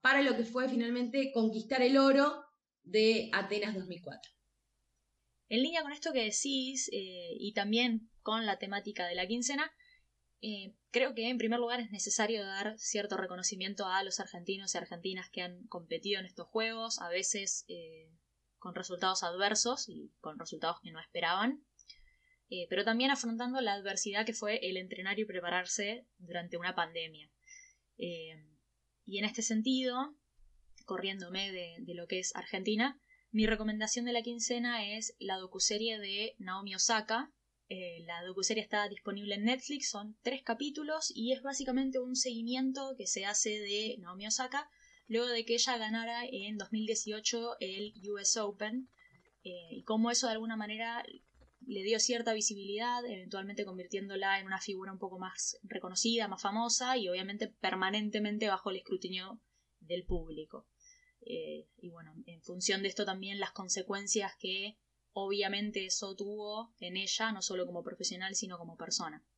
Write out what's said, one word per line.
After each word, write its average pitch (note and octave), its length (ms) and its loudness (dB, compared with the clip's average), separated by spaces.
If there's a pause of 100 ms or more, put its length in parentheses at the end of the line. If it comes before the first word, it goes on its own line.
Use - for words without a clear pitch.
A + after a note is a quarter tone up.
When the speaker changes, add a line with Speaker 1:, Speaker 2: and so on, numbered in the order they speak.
Speaker 1:
para C4+ 200 10
lo B3 160 6
que A#3 60 2
fue B3+ 260 0
finalmente B3 640 2
conquistar A#3 480 4
el C4 160 10
oro C#4 460 8 (400)
de A3 500 6
Atenas G#3 420 0
dos F3+ 120 -4
mil F3 140 -8
cuatro. - 300 -14 (1160)
Speaker 2:
En A3 120 4
línea E4 220 2
con C#4+ 80 -6
esto D4+ 200 -4
que B3+ 120 2
decís, C4 680 0
eh, F3+ 460 -6
y G#3 160 -4
también A3+ 560 2 (140)
con A3 220 2
la G3+ 120 2
temática G3 500 -4
de F3 80 -2
la F#3 120 0
quincena, C4+ 440 0 (680)
eh, G3 340 -8 (160)
creo A#3+ 240 4
que A3+ 140 0
en B3+ 80 0
primer A3+ 220 2
lugar A#3+ 200 0
es A3 100 -4
necesario G#3 560 2
dar G3+ 320 -4
cierto G#3 400 -2
reconocimiento F#3+ 720 -2
a F#3+ 160 2
los F#3+ 160 -2
argentinos F#3+ 560 -4
y - 20 0
argentinas F3+ 540 -6
que F#3 100 -6
han F3+ 260 -8
competido F3 520 -2
en F#3 60 -6
estos - 220 -12
juegos, A3+ 520 -2
a F3 100 -6
veces, G3 600 0
eh, D#3+ 400 -12 (500)
con F3+ 160 -10
resultados F#3 480 0
adversos G3+ 640 2
y D#3 320 -12
con D#3 180 -10
resultados E3 460 -2
que E3+ 80 -12
no D#3+ 80 -12
esperaban, F#3 680 2 (840)
eh, F3 200 -6
pero F#3+ 140 2
también A#3 260 4
afrontando B3 520 0
la G#3 120 2
adversidad G3 520 0
que A3+ 80 -2
fue G#3+ 280 0
el F#3 160 -2
entrenar F#3 400 -2
y G#3+ 80 2
prepararse F#3 800 -2 (120)
durante F3 400 -4
una F3+ 180 -2
pandemia. D#3+ 560 -2 (680)
Eh, D#3+ 380 -6 (680)
y G3 120 -6
en G#3 80 2
este G#3+ 160 -2
sentido, B3+ 760 2 (680)
corriéndome F#3+ 680 -4
de, F3 280 -8
de F3 160 -8
lo E3+ 120 -8
que F#3 120 0
es - 160 -4
Argentina, G#3+ 680 0 (300)
mi G#3+ 140 6
recomendación A3 600 2
de B3 80 0
la A#3 80 2
quincena A#3+ 760 0
es A3 240 -6
la F#3+ 180 -2
docuserie G#3 600 0
de G3+ 380 -4
Naomi F#3+ 380 -6
Osaka. A3 580 2 (360)
Eh, F3 360 -8
la E3+ 180 -6
docuserie F#3+ 400 0
está G#3 240 0
disponible G3+ 480 -4
en G3+ 80 -2
Netflix, C4 460 0
son G#3+ 320 -8
tres C4 200 -2
capítulos D4 720 -2
y A#3+ 200 2
es C4 80 0
básicamente C4+ 580 0
un B3+ 160 -2
seguimiento B3+ 800 0
que F#3 80 -6
se F#3+ 200 0
hace G#3+ 340 2
de G#3 400 -2
Naomi F#3 260 -10
Osaka B3+ 440 -2 (380)
luego A#3 200 2
de A#3 160 0
que A#3 120 2
ella A#3+ 220 2
ganara A3+ 480 -2
en G#3+ 320 -6
dos G3 140 -6
mil A3 140 0
dieciocho A3 760 -2
el G3 340 -6 (160)
U G3+ 100 -2
S G3 200 2
Open, G#3+ 500 -2 (540)
eh, F#3 60 -8 (220)
y - 120 -10
cómo A3 280 4
eso A#3+ 160 2
de A3 60 2
alguna A3 220 -2
manera A3 480 -4 (640)
le G3 180 -4
dio A3 160 4
cierta A#3 340 2
visibilidad, G#3+ 720 0
eventualmente G3 600 -6
convirtiéndola G3 720 0
en F#3+ 60 -6
una F#3+ 160 -2
figura F#3+ 320 -6
un F#3 60 -12
poco F#3 200 -6
más - 440 -4
reconocida, G#3 640 0
más G3 120 -6
famosa A#3 540 2
y G3+ 140 2
obviamente G3 400 -2 (100)
permanentemente G#3 880 2
bajo G3 220 2
el F#3+ 80 -2
escrutinio F#3 640 -4 (400)
del F3 240 -4
público. D#3+ 600 -4 (540)
Eh, D#3 460 -8 (100)
y F3+ 120 -14
bueno, E3 240 -18 (120)
en E3+ 180 -18
función F#3 380 0
de G3 60 0
esto G3 160 -2
también G3 380 -4
las F#3+ 100 -4
consecuencias G3 880 -2
que G3 380 -4 (340)
obviamente G3 720 0
eso G3 300 -2
tuvo G#3 640 -6
en F3+ 160 -6
ella, G3 360 0
no G3 100 -2
solo F3+ 240 0
como F3 180 -6
profesional, F#3+ 520 -4
sino F#3 220 -4
como E3+ 200 -12
persona. E3 480 -4 (120)